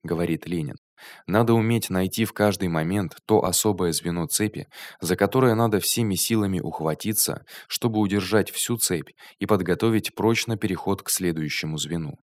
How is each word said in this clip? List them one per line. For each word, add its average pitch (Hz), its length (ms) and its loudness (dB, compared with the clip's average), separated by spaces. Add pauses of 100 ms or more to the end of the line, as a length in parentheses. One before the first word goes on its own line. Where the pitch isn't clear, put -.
говорит - 460 -2
Ленин. 82 280 -4 (520)
Надо 113 260 4
уметь 113 340 2
найти 92 360 0
в - 80 -4
каждый 101 360 2
момент 85 480 0 (100)
то 107 180 4
особое 92 480 2
звено 85 340 -4
цепи, 104 400 -2 (340)
за 87 140 0
которое 120 400 4
надо 110 240 2
всеми 101 380 0
силами 101 420 0
ухватиться, - 840 -4 (240)
чтобы 107 320 0
удержать 98 500 2
всю - 260 -4
цепь 85 340 -2 (280)
и - 80 -4
подготовить 98 680 2
прочно 113 400 0
переход 95 460 -2
к - 80 -10
следующему 78 680 -2
звену. 76 380 -6 (120)